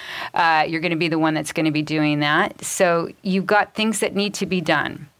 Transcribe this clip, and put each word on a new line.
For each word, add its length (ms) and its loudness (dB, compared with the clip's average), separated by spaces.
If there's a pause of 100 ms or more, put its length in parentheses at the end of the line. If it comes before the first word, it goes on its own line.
(340)
Uh, 340 4
you're 140 -2
gonna 140 0
be 140 0
the 100 0
one 140 2
that's 180 -4
gonna 200 0
be 100 0
doing 380 0
that. 440 0
So 460 2 (140)
you've 240 0
got 260 2
things 260 -2
that 160 -2
need 200 -2
to 100 -4
be 160 -2
done. 480 -2 (100)